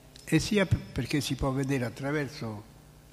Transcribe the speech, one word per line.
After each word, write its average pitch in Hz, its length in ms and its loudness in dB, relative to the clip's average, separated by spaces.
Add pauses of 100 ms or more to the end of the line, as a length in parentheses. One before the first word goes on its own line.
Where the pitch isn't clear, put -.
(240)
e 160 140 4
sia 196 280 2
p-, - 100 2
perché - 440 -2
si 139 160 -2
può 139 160 0
vedere 135 320 0
attraverso, 120 800 -4 (480)